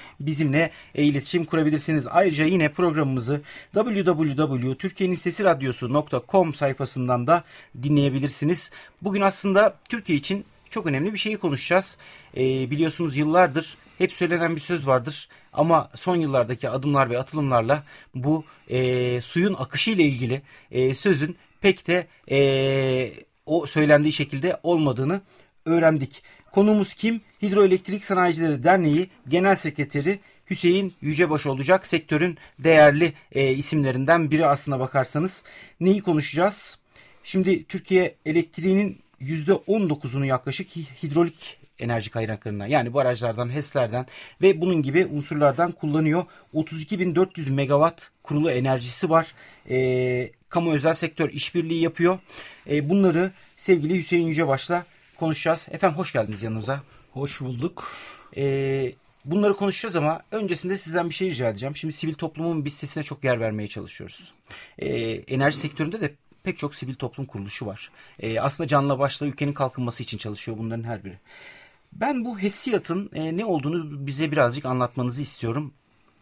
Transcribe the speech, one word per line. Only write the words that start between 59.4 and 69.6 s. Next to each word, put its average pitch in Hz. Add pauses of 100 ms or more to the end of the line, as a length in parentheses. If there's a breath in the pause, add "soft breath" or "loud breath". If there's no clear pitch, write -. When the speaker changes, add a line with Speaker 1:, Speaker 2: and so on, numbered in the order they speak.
Speaker 1:
konuşacağız 196
ama 156 (100)
öncesinde 190
sizden 175
bir -
şey 190
rica 123
edeceğim. 123
Şimdi 156
sivil 160
toplumun 160
biz 143
sesine 147
çok -
yer 123
vermeye 107
çalışıyoruz. - (460 loud breath)
Ee, - (220)
enerji 139
sektöründe 156
de 143 (280)
pek 185
çok 147
sivil 131
toplum 131
kuruluşu 101
var. 104 (280 loud breath)
Ee, 113
aslında 143
canla 139
başla 139
ülkenin 143
kalkınması 123